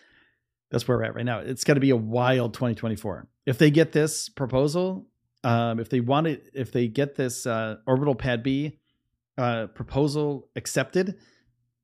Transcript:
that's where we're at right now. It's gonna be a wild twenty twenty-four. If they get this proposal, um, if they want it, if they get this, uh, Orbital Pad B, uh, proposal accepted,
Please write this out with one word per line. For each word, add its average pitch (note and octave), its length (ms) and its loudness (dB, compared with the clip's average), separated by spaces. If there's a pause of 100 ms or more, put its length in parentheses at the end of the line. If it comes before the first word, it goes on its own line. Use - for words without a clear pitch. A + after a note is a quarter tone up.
(720)
that's B2 160 -4
where A#2+ 120 2
we're A2 60 -4
at A2+ 100 -6
right A#2 100 -6
now. A#2 160 -2
It's B2+ 240 -8
gonna C#3+ 160 4
be C3+ 100 6
a B2+ 60 6
wild A#2+ 580 0
twenty A#2+ 200 -2
twenty-four. G#2 540 -6 (160)
If B2+ 140 0
they D3+ 120 8
get D#3 220 4
this D#3 360 0
proposal, D3+ 800 -2 (340)
um, A#2 380 0
if A2+ 80 -8
they B2+ 120 0
want C#3 260 2
it, - 280 -6
if C3 160 -6
they B2 160 0
get C#3 300 -2
this, B2+ 300 -4
uh, A2+ 400 -4
Orbital C3+ 280 2
Pad A#2+ 280 -2
B, C#3 360 -4 (580)
uh, A#2 320 -2
proposal C#3+ 840 -2
accepted, F3+ 640 -2 (640)